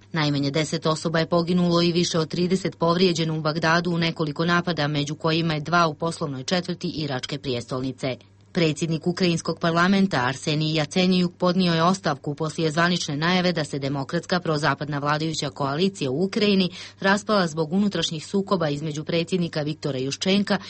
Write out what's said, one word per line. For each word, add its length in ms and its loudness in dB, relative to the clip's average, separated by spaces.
Najmanje 400 0
deset 340 -2
osoba 340 0
je 100 0
poginulo 520 2
i 100 2
više 280 0
od 100 -2
trideset 480 0
povrijeđeno 600 2
u 40 -4
Bagdadu 500 2
u 60 0
nekoliko 480 -2
napada, 420 0
među 280 -2
kojima 380 0
je 80 -4
dva 260 2
u 60 -2
poslovnoj 500 -4
četvrti 440 -4
iračke 520 -6
prijestolnice. 800 -6
Predsjednik 540 0
ukrajinskog 520 0
parlamenta 680 2
Arsenij 480 -2
Jacenijuk 640 2
podnio 360 2
je 100 2
ostavku 520 0
poslije 360 -2
zvanične 460 0
najave 340 2
da 120 0
se 160 -6
demokratska 600 -2
prozapadna 600 -2
vladajuća 500 -2
koalicija 640 -2
u 120 0
Ukrajini 460 2
raspala 480 2
zbog 260 -2
unutrašnjih 520 0
sukoba 440 0
između 340 -4
predsjednika 580 -2
Viktora 380 -4
Juščenka 580 0